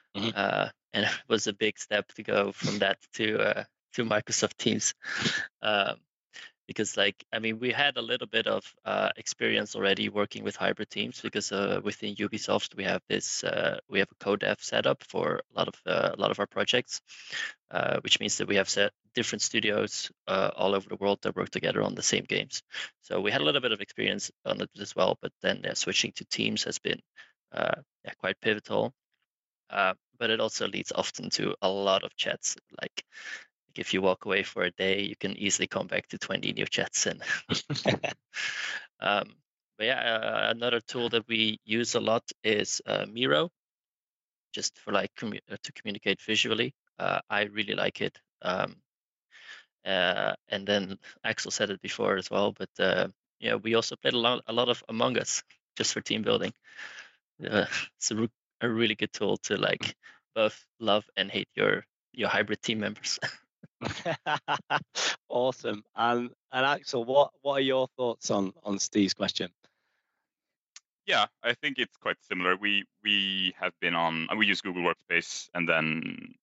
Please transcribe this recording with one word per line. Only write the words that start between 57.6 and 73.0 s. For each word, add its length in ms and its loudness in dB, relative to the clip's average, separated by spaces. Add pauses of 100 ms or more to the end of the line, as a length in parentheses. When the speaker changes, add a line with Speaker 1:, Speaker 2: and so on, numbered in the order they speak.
Speaker 2:
<laughs> 160 -16
it's 120 -2
a 60 -2
re-, 140 0 (320)
a 60 4
really 260 2
good 180 -4
tool 260 0
to, 180 -2
like, 380 0 (400)
both 300 2 (160)
love 240 4 (120)
and 140 0
hate 240 -2
your, 300 4 (280)
your 160 -2
hybrid 340 0
team 180 -2
members. 420 -4
<laughs> 60 -2 (520)
Speaker 1:
<laughs> 1000 -4 (480)
Awesome. 560 -2 (100)
And, 360 2 (220)
and 140 2
Axel, 380 0
what, 280 6 (100)
what 140 0
are 40 2
your 360 2
thoughts 340 -2
on, 220 0 (120)
on 140 -2
Steve's 360 2
question? 360 -4 (1600)
Speaker 3:
Yeah, 200 4 (160)
I 120 2
think 240 -4
it's 180 -2
quite 240 -2
similar. 360 2
We, 280 0 (200)